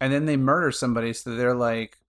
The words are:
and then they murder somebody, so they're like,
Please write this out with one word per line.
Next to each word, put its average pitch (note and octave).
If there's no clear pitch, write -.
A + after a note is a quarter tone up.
and C3
then C#3+
they D3+
murder C#3
somebody, A#2
so A#2
they're B2
like, A#2